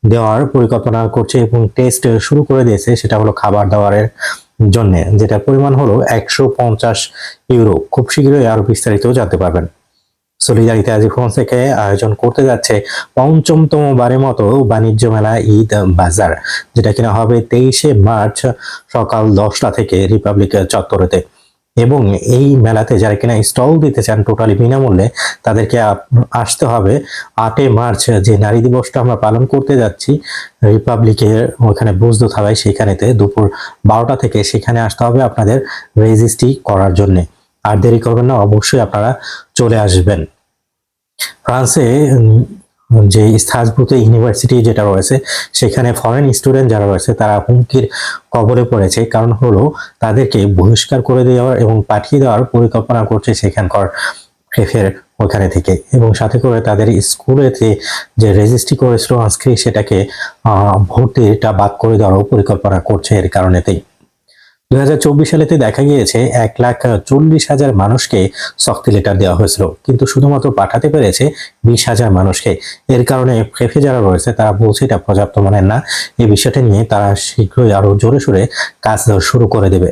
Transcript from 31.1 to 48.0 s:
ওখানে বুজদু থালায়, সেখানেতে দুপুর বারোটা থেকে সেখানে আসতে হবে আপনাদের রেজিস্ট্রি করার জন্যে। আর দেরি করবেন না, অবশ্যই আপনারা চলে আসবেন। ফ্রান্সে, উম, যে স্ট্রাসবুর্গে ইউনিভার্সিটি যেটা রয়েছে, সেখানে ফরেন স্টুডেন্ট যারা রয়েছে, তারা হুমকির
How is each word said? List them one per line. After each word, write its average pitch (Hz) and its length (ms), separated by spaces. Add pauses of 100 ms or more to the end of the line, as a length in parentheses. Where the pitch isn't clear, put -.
ওখানে 107 220
বুজদু 113 360
থালায়, 107 280
সেখানেতে 104 580
দুপুর 101 320 (400)
বারোটা 117 300
থেকে 113 280
সেখানে 117 360
আসতে 110 240
হবে 120 180
আপনাদের 117 360 (400)
রেজিস্ট্রি 110 520 (140)
করার 98 300
জন্যে। 92 280 (420)
আর 107 160
দেরি 117 200
করবেন 117 280
না, 131 60 (120)
অবশ্যই 107 340
আপনারা 107 300 (440)
চলে 117 240
আসবেন। 95 420 (1200)
ফ্রান্সে, 127 440 (240)
উম, 113 300 (680)
যে 104 160 (160)
স্ট্রাসবুর্গে 117 600
ইউনিভার্সিটি 113 640
যেটা 110 220
রয়েছে, 98 300 (380)
সেখানে 123 400
ফরেন 120 400
স্টুডেন্ট 131 380
যারা 104 160
রয়েছে, 101 280
তারা 107 240
হুমকির 123 460 (460)